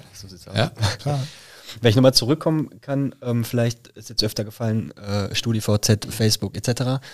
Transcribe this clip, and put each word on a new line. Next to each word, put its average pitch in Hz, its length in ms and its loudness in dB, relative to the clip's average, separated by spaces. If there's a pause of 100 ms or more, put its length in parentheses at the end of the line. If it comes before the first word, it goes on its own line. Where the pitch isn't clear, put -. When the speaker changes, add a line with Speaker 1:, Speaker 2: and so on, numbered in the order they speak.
(140)
Speaker 1:
So 95 160 -20
sieht's 90 180 -20
aus. 95 80 -10
Speaker 2:
Ja. 113 160 2 (280)
Speaker 3:
Klar. 143 200 -2 (600)
Speaker 1:
Wenn 120 80 6
ich 104 60 6
nochmal 131 180 8
zurückkommen 147 680 0
kann, 139 420 -4
ähm, 120 220 0
vielleicht 117 460 -2
ist - 200 -20
jetzt 113 140 -2
öfter 107 200 -2
gefallen, 110 540 -4
äh, 101 380 -4
StudiVZ, 107 720 2
Facebook - 460 0
et 104 100 -8
cetera. 127 360 0 (120)